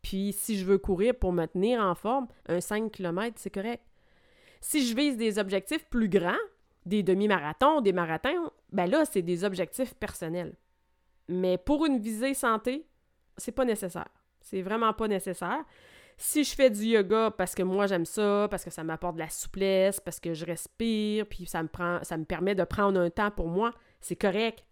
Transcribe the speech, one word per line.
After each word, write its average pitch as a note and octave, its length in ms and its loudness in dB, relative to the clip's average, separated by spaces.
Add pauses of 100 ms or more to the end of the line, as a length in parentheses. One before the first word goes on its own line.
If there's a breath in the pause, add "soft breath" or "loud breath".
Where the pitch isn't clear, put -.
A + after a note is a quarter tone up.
Puis, G3 300 -4
si - 240 -4
je F#3+ 80 -2
veux F#3+ 140 6
courir G3+ 400 0
pour F#3 140 2
me E3+ 140 0
tenir A3 360 0
en F3+ 140 2
forme, B3 320 -2 (200 soft breath)
un F3 120 0
cinq G#3+ 320 -4
kilomètres, F#3+ 480 -4
c'est G3 100 -8
correct. A3+ 320 -6 (760 soft breath)
Si D4 260 0
je A#3 80 0
vise C#4 220 2
des G#3+ 240 0
objectifs G3 500 -2
plus A3+ 180 2
grands, F3 300 2 (460)
des G3+ 180 0
demi-marathons, F#3+ 800 4
des G3 120 4
marathons, F3+ 600 -2 (180)
ben F#3 160 0
là, C#4+ 180 4
c'est G3+ 180 0
des E3+ 200 -2
objectifs G3 520 -4
personnels. E3+ 600 -6 (760)
Mais F3+ 300 2
pour D4 280 2
une C4+ 120 2
visée A3+ 360 -2
santé, B3 520 0 (500)
c'est - 140 -8
pas C4 140 0
nécessaire. G3+ 440 -2 (320)
C'est F#3+ 220 -8
vraiment A3 300 0
pas A3 160 -2
nécessaire. G3 560 -2 (520 loud breath)
Si - 280 0
je - 100 -4
fais C4 160 6
du G#3 140 -4
yoga A3 480 4
parce F#3 240 -4
que F#3+ 80 0
moi, F#3+ 240 2
j'aime F3 180 0
ça, G#3 420 2
parce G3+ 160 -6
que E3+ 60 -12
ça D#3+ 140 -10
m'apporte D#3+ 320 -4
de E3 40 -8
la D#3 80 -6
souplesse, F#3+ 680 2
parce - 220 -10
que E3+ 140 -4
je D#3+ 120 -6
respire, G#3+ 800 -2
puis F3+ 200 -10
ça E3 180 -4
me D#3 40 -6
prend, F3 360 -4
ça E3+ 120 -6
me D#3+ 80 -4
permet F3 300 -2
de F#3 80 2
prendre G3 380 2
un F3 100 2
temps G#3 220 0
pour F3+ 160 -4
moi, G#3 240 0 (280 soft breath)
c'est - 140 -8
correct. G#3+ 580 0